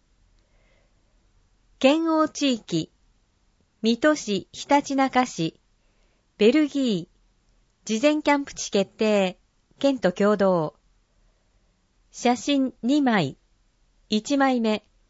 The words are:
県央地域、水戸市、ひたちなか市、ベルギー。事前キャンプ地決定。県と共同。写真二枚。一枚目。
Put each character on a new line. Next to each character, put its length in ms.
県 320
央 160
地 260
域、 380
水 180
戸 160
市、 360
ひ 160
た 140
ち 140
な 140
か 160
市、 340
ベ 140
ル 160
ギ 420
ー。 60
事 160
前 200
キ 80
ャ 80
ン 60
プ 100
地 160
決 220
定。 480
県 200
と 120
共 240
同。 400
写 240
真 380
二 180
枚。 360
一 280
枚 220
目。 260